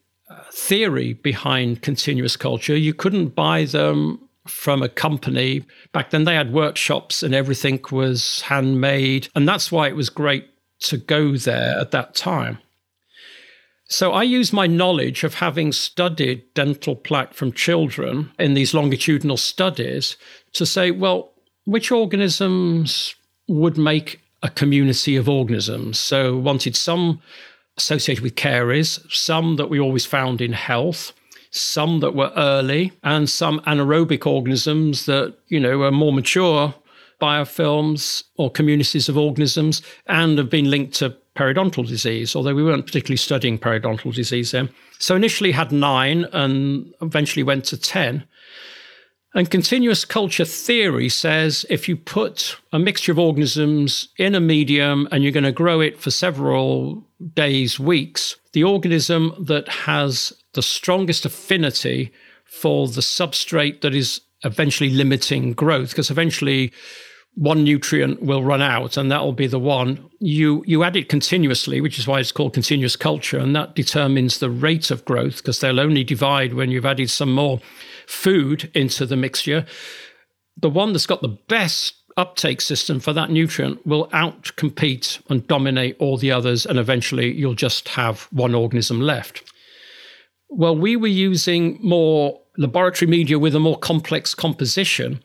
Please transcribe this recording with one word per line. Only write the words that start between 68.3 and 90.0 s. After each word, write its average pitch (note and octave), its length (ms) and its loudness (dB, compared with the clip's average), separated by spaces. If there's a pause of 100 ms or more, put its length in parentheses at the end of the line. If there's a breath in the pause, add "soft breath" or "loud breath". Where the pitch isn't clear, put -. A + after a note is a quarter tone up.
run C#3 160 2
out B2 340 0
and C3+ 160 0
that D3 100 2
will C#3 120 -2
be C3+ 140 -2
the B2+ 120 -2
one. C3 400 0 (220)
You, D3+ 440 0
you D#3+ 200 2
add F3+ 100 -2
it F#3 140 -2
continuously, C#3 720 0
which D3 180 -4
is A#2+ 80 -4
why C3+ 140 0
it's B2+ 100 -4
called C3+ 220 -2
continuous C3 420 0
culture, - 420 -2
and C3+ 160 0
that D3+ 220 -2
determines C3+ 640 2
the C3 120 -2
rate D3+ 400 0
of A#2+ 140 -4
growth, C3+ 400 -2
'cause - 160 -4
they'll C3 220 2
only C#3+ 240 2
divide C3+ 480 2
when B2+ 180 0
you've B2 140 -2
added C3+ 240 0
some C3+ 240 0
more C3+ 260 0 (480 loud breath)
food D#3 680 0
into C3+ 320 0
the C3 120 -2
mixture. C#3+ 480 -2 (920 loud breath)
The E3 140 0
one G3 240 0
that's D#3+ 140 -2
got - 140 -2
the G#2+ 160 -6 (120)
best G#3 460 -2 (200)
uptake F3+ 460 -2
system C#3 400 -2
for D#3 100 -2
that D#3 200 -2
nutrient D#3 540 0
will D3+ 280 0
outcompete - 1080 -2 (100)
and B2+ 160 0
dominate C3 540 0
all C#3 160 2
the C3+ 160 0
others, B2 340 2
and B2+ 140 0
eventually B2 540 0
you'll C3+ 220 -2
just - 340 -4
have A#2 420 -4
one A#2+ 240 0
organism A#2 460 0
left. C#3 420 -4 (1040 loud breath)